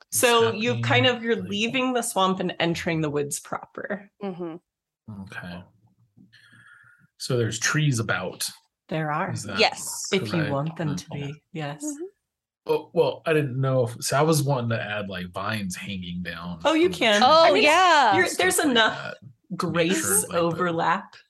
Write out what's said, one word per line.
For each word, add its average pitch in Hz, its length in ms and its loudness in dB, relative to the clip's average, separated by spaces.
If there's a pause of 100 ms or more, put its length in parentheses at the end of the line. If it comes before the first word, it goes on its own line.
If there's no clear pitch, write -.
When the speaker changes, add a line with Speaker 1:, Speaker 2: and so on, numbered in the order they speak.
(100)
Speaker 1:
so 233 420 4
you've 233 300 -2
kind 254 240 4
Speaker 2:
happening? 247 120 4
Speaker 1:
of, 226 60 -10
you're 233 180 0
Speaker 2:
Like 180 80 -8
Speaker 1:
leaving 233 420 0
the 247 100 0
swamp 190 380 0
and 180 200 -2
entering 170 400 0
the 151 100 0
woods 143 300 -4
proper. - 680 -10 (120)
Speaker 3:
Mm-hmm. 175 340 -8 (680)
Speaker 2:
Okay. 90 400 -12 (1600)
So - 180 -4
there's 117 220 0
trees 147 400 2
about. 95 480 -4 (420)
Speaker 1:
There 156 220 -4
are. 170 220 -2
Speaker 2:
Is - 120 -8
that - 140 -6
Speaker 3:
Yes. - 540 -2
Speaker 1:
If 196 120 0
you - 60 -6
Speaker 2:
correct? 160 200 -2
Speaker 1:
want 143 260 -4
them 151 180 -4
to - 180 -8
Speaker 2:
Okay. 143 160 -8
Speaker 1:
be, 147 140 -14 (100)
yes. 156 320 -8
Speaker 3:
Mm-hmm. 302 200 -6 (600)
Speaker 2:
Oh, 156 280 -2
well, 151 320 0
I 165 80 0
didn't 135 260 0
know 131 280 2
if, 117 140 -10
so - 140 0
I 143 60 4
was 156 200 2
wanting 131 280 -2
to 117 120 -2
add, 98 260 -6
like, 90 260 -8
vines 98 420 -4
hanging 90 460 -8
down 165 420 -10
Speaker 1:
Oh, 294 80 4
you 320 120 4
Speaker 2:
from 370 80 0
the - 60 -8
Speaker 1:
can. 214 220 4
Speaker 2:
trees 247 100 6
Speaker 3:
Oh, 330 140 8
Speaker 1:
I 311 80 8
mean, 403 100 4
Speaker 3:
yeah. 302 540 6
Speaker 1:
you're, 185 80 4
Speaker 2:
and - 120 -4
Speaker 1:
there's 359 180 2
Speaker 2:
stuff 359 120 0
like 277 60 4
Speaker 1:
enough 226 300 4
Speaker 2:
that. - 140 -12 (340)
Make 170 80 -8
Speaker 1:
grace 170 440 0
Speaker 2:
sure, - 180 0
like, - 100 -6
the 170 80 -2
Speaker 1:
overlap 170 760 0 (160)